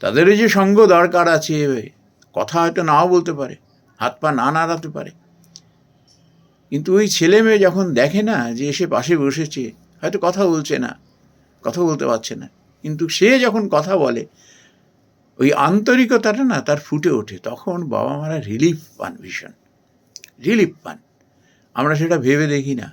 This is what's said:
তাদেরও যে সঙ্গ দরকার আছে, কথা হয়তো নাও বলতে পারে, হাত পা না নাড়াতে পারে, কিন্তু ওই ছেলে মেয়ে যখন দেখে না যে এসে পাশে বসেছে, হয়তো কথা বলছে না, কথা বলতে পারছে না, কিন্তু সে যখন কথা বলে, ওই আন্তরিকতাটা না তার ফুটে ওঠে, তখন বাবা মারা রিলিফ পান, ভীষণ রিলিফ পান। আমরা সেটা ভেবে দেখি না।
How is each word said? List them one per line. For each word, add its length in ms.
তাদেরও 340
যে 120
সঙ্গ 280
দরকার 420
আছে, 280
কথা 260
হয়তো 220
নাও 260
বলতে 240
পারে, 220
হাত 180
পা 140
না 180
নাড়াতে 380
পারে, 240
কিন্তু 220
ওই 140
ছেলে 340
মেয়ে 160
যখন 260
দেখে 280
না 140
যে 140
এসে 180
পাশে 300
বসেছে, 460
হয়তো 200
কথা 280
বলছে 320
না, 120
কথা 200
বলতে 240
পারছে 300
না, 100
কিন্তু 240
সে 200
যখন 300
কথা 280
বলে, 260
ওই 140
আন্তরিকতাটা 920
না 160
তার 200
ফুটে 300
ওঠে, 280
তখন 400
বাবা 300
মারা 220
রিলিফ 380
পান, 200
ভীষণ 360
রিলিফ 280
পান। 160
আমরা 200
সেটা 220
ভেবে 280
দেখি 280
না। 180